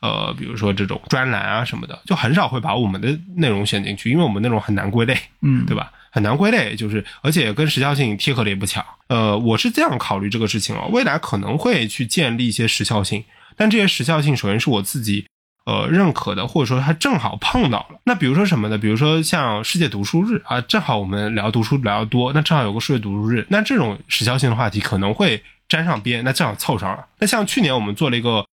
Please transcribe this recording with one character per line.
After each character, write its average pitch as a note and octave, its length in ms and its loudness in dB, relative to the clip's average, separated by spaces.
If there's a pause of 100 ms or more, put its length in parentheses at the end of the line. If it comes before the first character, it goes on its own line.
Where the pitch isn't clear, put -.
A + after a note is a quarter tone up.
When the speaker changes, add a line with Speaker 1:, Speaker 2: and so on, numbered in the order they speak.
Speaker 1:
呃， G#2+ 360 -4
比 - 80 -10
如 A#2 100 -10
说 G2+ 160 0
这 G2 140 -2
种 F#2+ 240 -6
专 C3 220 2
栏 G#2 100 -2
啊 G#2 240 -2
什 A#2+ 100 -8
么 A#2 120 -10
的， - 180 -16
就 F#3 100 0
很 A#2 200 0
少 F3+ 120 2
会 B2+ 120 -4
把 G#2+ 160 -2
我 B2 100 2
们 F#2+ 160 -2
的 C3+ 160 0 (200)
内 D#3 120 2
容 G#2 160 0
选 G2+ 180 -2
进 G2+ 140 -6
去， A2+ 140 -2
因 D3 80 4
为 F3 40 4
我 C#3+ 60 2
们 G2+ 140 -2
内 A#2 40 0
容 A2+ 140 0
很 G#2+ 140 0
难 G2 160 -2
归 A#2 140 2
类， C3 120 0 (240)
Speaker 2:
嗯。 B2+ 240 2
Speaker 1:
对 B2 100 0
吧？ - 160 -6 (200)
很 - 100 0
难 G#2+ 160 2
归 G3+ 140 4
类， B2+ 240 0
就 A2 120 -4
是， G#2 160 -2 (200)
而 C#3 80 2
且 D3 200 2
跟 D3+ 160 0
时 C#3+ 140 0
效 C#3+ 140 2
性 B2 200 0
贴 A#2 160 -2
合 A#2 120 0
的 G#2 80 0
也 G2 40 -2
不 G2 80 -4
强。 - 220 -4 (220)
呃， A2 280 2
我 A2 220 2
是 A#3+ 140 0
这 - 100 2
样 E3 160 2
考 G#2 220 -2
虑 G2+ 100 -2
这 A2 80 -4
个 A2+ 100 0
事 A2 120 0
情 A2 160 -4
哦， F#2+ 160 -6
未 A#3+ 120 2
来 D3+ 140 0
可 - 200 -4
能 G2+ 200 -2
会 D#3 300 2
去 B2 180 -4
建 A#2 320 0
立 B2 100 2
一 A2+ 40 0
些 A2+ 160 0
时 - 160 0
效 G#2 200 0
性， G2+ 200 -4 (320)
但 G#3+ 120 4
这 G#3+ 100 4
些 G3+ 100 4
时 - 160 -2
效 D3+ 180 2
性 D3 140 2
首 G#2+ 140 -2
先 G#2 100 2
是 - 100 0
我 G#2+ 120 2
自 A#2+ 200 -6
己， G#2 240 -2 (400)
呃， A2 240 -2
认 F3 240 4
可 - 220 -4
的， F#2+ 120 -4
或 D#3+ 140 0
者 B2+ 60 2
说 B2+ 120 0
它 C#3 140 2
正 G#3+ 260 0
好 A2+ 220 -4
碰 A3 280 2
到 G#2+ 100 0 (100)
了。 - 160 -20
那 B3 100 2
比 F3+ 100 0
如 B2+ 80 4
说 F#3 120 4
什 F3 120 2
么 G#2+ 120 0
呢？ A2 80 0
比 G#2+ 100 0
如 G#2+ 80 2
说 D3+ 260 4
像 C3 420 0
世 - 140 -2
界 E3 120 2
读 G2 140 -4
书 E3+ 200 2
日 G#3+ 220 0
啊， B2 160 -2
正 - 180 0
好 C3 180 0
我 G#2 60 -2
们 G2+ 320 -2
聊 G#2+ 160 0
读 A#2 100 2
书 A2 160 0
聊 A#2+ 220 0
得 A2 60 -2
多， B2 280 0
那 D3+ 80 4
正 D#3 160 2
好 C3+ 60 2
有 G#2 80 -2
个 G#2+ 80 -4
世 C#3+ 140 -2
界 B2+ 60 2
读 G2+ 220 -4
书 A2 80 0
日， A2+ 200 0
那 G3+ 120 2
这 A#3+ 140 0
种 A2+ 320 0
时 - 160 -2
效 B2 140 0
性 C3 120 2
的 A2+ 60 2
话 A2+ 140 0
题 G2+ 100 -2
可 G2+ 200 -2
能 G2 140 0
会 B2 280 0 (260)
沾 D#3+ 160 0
上 E3 160 0
边， A#2 240 -4
那 C3+ 80 0
正 C#3 160 0
好 G#2 80 -4
凑 A#2+ 220 -2
上 F#2 140 -4
了。 - 140 -8 (140)
那 G#3+ 80 0
像 G#3+ 180 0
去 - 140 -2
年 D3 160 2
我 B2 40 2
们 G2+ 140 -4
做 C#3 160 0
了 A#2+ 60 0
一 A#2+ 60 -2
个 A2+ 320 0